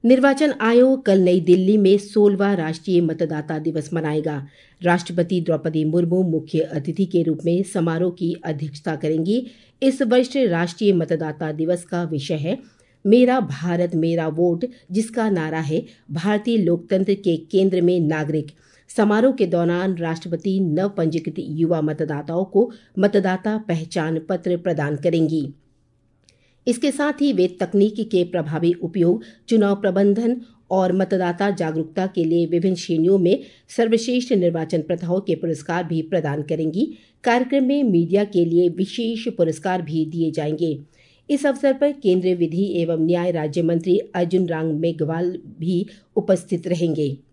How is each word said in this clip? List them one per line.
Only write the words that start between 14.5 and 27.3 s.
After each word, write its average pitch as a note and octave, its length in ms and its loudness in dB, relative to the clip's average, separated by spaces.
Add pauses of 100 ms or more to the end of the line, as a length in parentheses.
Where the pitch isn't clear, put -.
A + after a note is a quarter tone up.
जिसका A3 380 -2
नारा D#3+ 300 -2
है D#3 260 -2 (260)
भारतीय G#3 460 -2
लोकतंत्र F#3+ 560 0
के F3 240 -2
केंद्र F#3 440 0
में F3+ 180 2
नागरिक। D#3 480 -2 (500)
समारोह G#3+ 360 4
के C4 120 0
दौरान F3 500 0
राष्ट्रपति E3+ 640 -4
नवपंजीकृत E3 800 -2
युवा D#3+ 420 0
मतदाताओं D3+ 640 -4
को A3+ 260 2 (280)
मतदाता G3+ 580 0
पहचान E3 640 -4 (100)
पत्र F3+ 280 -2
प्रदान D3+ 380 -2
करेंगी। D#3 580 0 (1120)
इसके B3 240 0
साथ C#4+ 300 -2
ही C#4+ 120 2